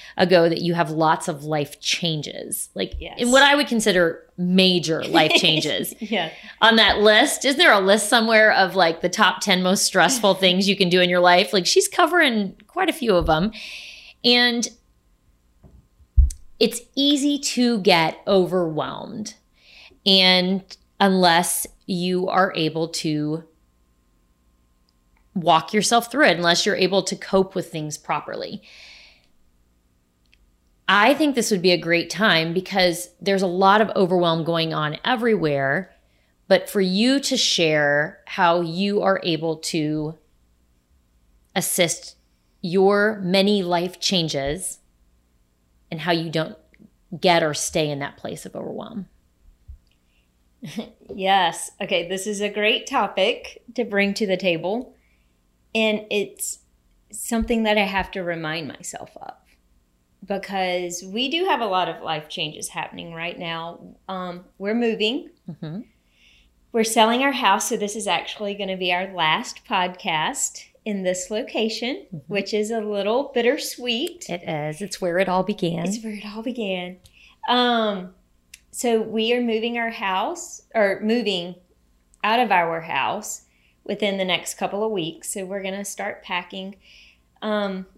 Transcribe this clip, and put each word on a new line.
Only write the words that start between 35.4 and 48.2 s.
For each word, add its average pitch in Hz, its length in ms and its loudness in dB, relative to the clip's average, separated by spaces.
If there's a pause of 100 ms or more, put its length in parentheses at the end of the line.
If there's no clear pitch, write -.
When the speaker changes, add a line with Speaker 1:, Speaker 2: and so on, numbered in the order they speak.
Speaker 1:
but 190 220 2
for 202 120 0
you 214 400 2
to 262 160 -2
share 151 880 2
how 175 340 2
you 185 400 -2
are 190 220 2
able 160 340 -2
to 156 600 -4 (1400)
assist - 600 -2 (460)
your 202 640 2
many 196 400 2
life 175 360 -2
changes 156 800 -2 (1080)
and 160 120 -10
how 175 100 -2
you 170 180 0
don't 160 280 -4 (600)
get 170 240 4
or 151 100 -2
stay 156 360 -2
in 143 100 -6
that - 180 -10
place - 280 -12